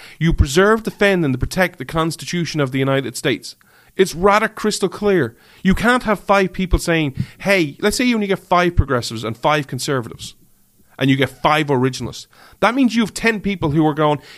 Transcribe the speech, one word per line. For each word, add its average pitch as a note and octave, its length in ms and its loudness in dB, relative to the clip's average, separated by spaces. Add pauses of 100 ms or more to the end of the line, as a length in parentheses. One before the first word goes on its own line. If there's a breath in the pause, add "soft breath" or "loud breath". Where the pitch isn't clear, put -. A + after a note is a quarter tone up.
(180 loud breath)
you D#3+ 140 2
preserve, G3 500 4
defend, G3 420 2
and C3 140 0
protect F3+ 400 -2
the C#3 60 -10
Constitution D#3+ 760 -4
of C3 120 0
the C3+ 60 -2
United C3+ 380 -2
States. - 380 -4 (420 soft breath)
It's F#3 180 2
rather G3+ 320 2
crystal G#3 420 -2
clear. F3 480 0 (280 soft breath)
You F#3 100 4
can't B3 300 0
have G#3+ 160 0
five G3 320 0
people F#3 260 0
saying, D#3+ 380 -2 (220 loud breath)
"Hey," F3 420 0
let's G#3 160 0
say B3+ 80 0
you B3 100 2
only G#3 140 -2
get F#3+ 100 0
five F3 380 0
progressives A#2+ 480 -2
and A2+ 120 -6
five D3+ 300 0
conservatives, B2+ 680 -8 (640 soft breath)
and C3+ 100 2
you C3+ 60 4
get C3 140 0
five D#3 360 0
originalists. C3 640 -4 (320 soft breath)
That A3 160 2
means B3 180 2
you A3+ 80 2
have G3+ 100 -2
ten A3+ 280 -2
people F3+ 320 -2
who D#3 120 4
are D3+ 100 2
going, D3+ 260 0 (180 loud breath)